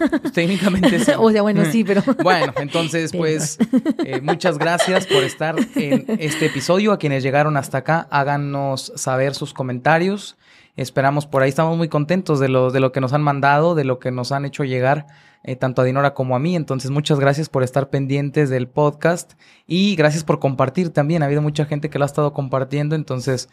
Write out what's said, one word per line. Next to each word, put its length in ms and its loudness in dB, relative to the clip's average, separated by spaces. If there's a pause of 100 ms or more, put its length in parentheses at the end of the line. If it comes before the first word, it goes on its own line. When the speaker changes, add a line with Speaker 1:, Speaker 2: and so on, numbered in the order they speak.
(200)
Speaker 1:
Pues 120 -6
técnicamente 680 2
sí. 140 2
Speaker 2:
<laughs> 40 -4
O 140 6
sea, 100 2
bueno, 220 2
sí, 180 2
pero 300 2
Speaker 1:
<laughs> 100 -2
Bueno, 360 2
entonces, 520 -2
Speaker 2:
Sí, 80 -6
Speaker 1:
pues, 400 -2 (140)
Speaker 2:
no. 320 0
Speaker 1:
eh, 160 -4
muchas 380 -2
gracias 500 0
por 160 2
estar 320 -4 (180)
en 300 0 (160)
este 260 -2
episodio. 460 2
A 80 0
quienes 240 0
llegaron 320 2
hasta 220 -4
acá, 340 -2
háganos 800 -2
saber 400 -2
sus 200 -10
comentarios. 800 -2 (400)
Esperamos 500 0
por 160 0
ahí, 60 4
estamos 280 0
muy 120 0
contentos 500 0
de 100 2
lo, 220 2
de 80 0
lo 140 2
que 80 -2
nos 120 -2
han 100 2
mandado, 520 2
de 80 0
lo 160 -2
que 140 -6
nos 180 -6
han 140 -2
hecho 180 -6
llegar, 440 0 (360)
eh, 140 -8
tanto 260 0
a 20 4
Dinora 300 2
como 220 -2
a 20 2
mí. 160 0
Entonces, 380 -4
muchas 260 2
gracias 300 2
por 160 0
estar 260 -2
pendientes 580 0
del 200 -2
podcast 640 0 (340)
y 300 2
gracias 260 2
por 160 0
compartir 520 0
también. 340 0
Ha 20 0
habido 160 0
mucha 220 0
gente 260 -4
que 80 -4
lo 60 2
ha 20 2
estado 260 -2
compartiendo, 640 -4
entonces, 580 -4